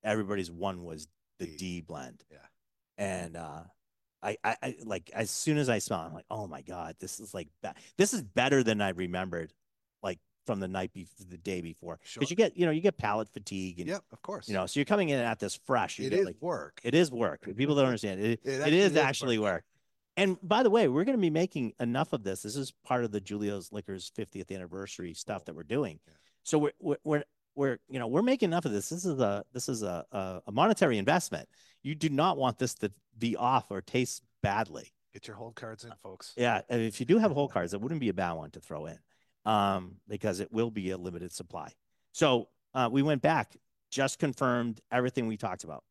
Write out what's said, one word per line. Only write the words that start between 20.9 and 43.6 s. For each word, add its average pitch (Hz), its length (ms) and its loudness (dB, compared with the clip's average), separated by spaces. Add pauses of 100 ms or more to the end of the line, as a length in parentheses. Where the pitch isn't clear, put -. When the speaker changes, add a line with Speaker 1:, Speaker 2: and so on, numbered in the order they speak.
Speaker 1:
gonna 254 140 2
be 180 140 4
making 151 480 0
enough 123 340 0
of 123 80 -2
this. 95 220 -6
This 107 120 -6
is 135 160 -4 (120)
part 123 200 0
of 110 80 -2
the 104 100 -2
Julio's 101 500 -6
Liquors 98 420 -10
fiftieth - 380 -10
anniversary 92 640 -10
stuff - 300 -8
that 82 100 -12
we're 80 80 -14
doing. 101 420 -4
Speaker 2:
Yeah. - 80 -20 (300)
Speaker 1:
So 156 160 2
we're, 147 200 2
we're, - 240 0
we're, 147 200 2 (320)
we're, 139 240 0 (100)
you 131 80 -6
know, 120 100 -2
we're 135 140 2
making 240 280 4
enough 170 160 2
of 135 60 0
this. 101 180 -2
This 175 140 -6
is 156 160 0
a, 101 320 2
this 123 160 -6
is 120 140 -2
a, 90 300 -4
a, 92 360 -4
a 101 40 -10
monetary 151 480 4
investment. 107 500 0 (340)
You 165 120 -4
do 151 140 0
not 147 280 2
want 127 220 0
this 127 160 -2
to 101 160 -4 (260)
be 113 180 0
off 123 360 2
or 95 100 -4
taste - 420 -2 (180)
badly. 101 520 -2 (200)
Speaker 2:
Get - 140 -16
your 107 80 -14
hold 113 200 -14
cards 110 280 -12
in, 117 80 -16 (100)
folks. - 360 -18
Speaker 1:
Yeah, 120 320 2
and 120 120 2
if 113 180 -2
you 127 60 -2
do 165 120 6
have 220 140 6
hold 143 200 0
cards, 87 220 0
it 101 80 -4
wouldn't 151 180 -4
be 127 80 0
a 98 60 2
bad 87 200 0
one 78 180 -8
to 78 100 -16
throw 76 240 -8
in, 80 140 -12 (460)
um, 98 500 2 (120)
because 101 320 -2
it 101 120 -6
will 113 200 0
be 95 200 -4
a 92 60 -4
limited 87 360 -8
supply. 87 400 -12 (400)
So, 127 360 4 (240)
uh, 127 180 4
we 139 100 6
went 143 200 4
back, 151 360 2 (320)